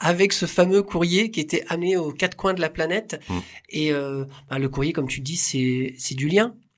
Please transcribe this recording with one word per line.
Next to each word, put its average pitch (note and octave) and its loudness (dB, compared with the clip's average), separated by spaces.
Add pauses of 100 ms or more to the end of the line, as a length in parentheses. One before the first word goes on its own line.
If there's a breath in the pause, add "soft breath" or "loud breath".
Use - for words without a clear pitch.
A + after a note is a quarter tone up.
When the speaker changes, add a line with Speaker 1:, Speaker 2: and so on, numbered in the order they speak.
Speaker 1:
avec F3 2
ce - 0
fameux F#3 4
courrier F#3 2
qui - -6
était - -2
amené F3 0
aux D#3+ -2
quatre F3+ -2
coins F#3+ 0
de F3+ -2
la D#3 0
planète. E3 -2
Speaker 2:
Mm. F2+ -4 (300 loud breath)
Speaker 1:
Et, D3+ 0
euh, C#3 -2 (260 loud breath)
bah, C3+ -4
le C3+ 0
courrier, C#3 -2
comme D3 -2
tu B2+ -6
dis, D3 -6
c'est, B2+ 0
c'est - -8
du C3+ -2
lien. G#3 2 (220)